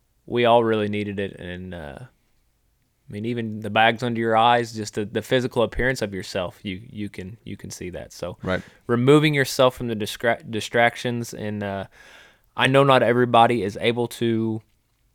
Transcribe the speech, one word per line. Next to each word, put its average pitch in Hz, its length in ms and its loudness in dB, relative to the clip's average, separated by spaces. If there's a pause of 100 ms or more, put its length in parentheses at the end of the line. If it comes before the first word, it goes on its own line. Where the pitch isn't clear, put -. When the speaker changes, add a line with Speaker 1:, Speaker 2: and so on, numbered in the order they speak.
(260)
Speaker 1:
we 120 180 0
all 117 200 6
really 110 240 0
needed 104 320 -4
it, 98 180 -6
and, 90 340 -12
uh, 73 260 -12 (1120)
I - 40 -20
mean, 104 140 -8
even 113 340 -6
the 107 100 -8
bags 113 320 4
under 120 180 -2
your 113 160 2
eyes, 117 380 4
just 107 200 -8
the, 107 100 -4
the 101 180 -4
physical 127 400 0
appearance 123 400 -2
of 101 100 -4
yourself, 92 520 -8
you, 98 260 -8
you 104 180 -10
can, 98 360 -14
you 104 120 -12
can - 140 -14
see 90 200 -10
that. 85 220 -14
So 87 300 -10
Speaker 2:
Right. 90 180 -2 (280)
Speaker 1:
removing 143 440 4
yourself 131 440 2
from 123 100 -10
the 117 80 -6
distra-, 110 560 -4
distractions, 120 840 -2
and, 104 300 -8
uh, 98 220 -6 (720)
I 117 100 2
know 135 160 6
not 135 220 6
everybody 120 580 6
is 98 180 -4
able 117 280 0
to, 113 520 -2 (540)